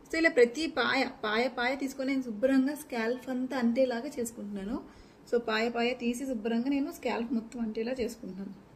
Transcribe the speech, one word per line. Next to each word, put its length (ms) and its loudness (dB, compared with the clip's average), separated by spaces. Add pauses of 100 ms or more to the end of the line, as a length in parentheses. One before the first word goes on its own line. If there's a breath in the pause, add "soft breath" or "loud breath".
(120)
So, 60 0
ఇలా 120 6
ప్రతి 380 4
పాయ, 420 2 (140)
పాయ, 240 2
పాయ 280 -2
తీసుకొని 340 -4
నేను 120 0
శుభ్రంగా 540 2
scalp 540 -4
అంతా 280 -4
అంటేలాగా 520 2 (100)
చేసుకుంటున్నాను. 580 -6 (540 loud breath)
So, 80 4
పాయ, 300 0
పాయ 240 0
తీసి 320 -2
శుభ్రంగా 440 0
నేను 220 2
scalp 420 -2
మొత్తం 260 -4
అంటేలా 320 -2
చేసుకుంటున్నాను. 720 -6 (100)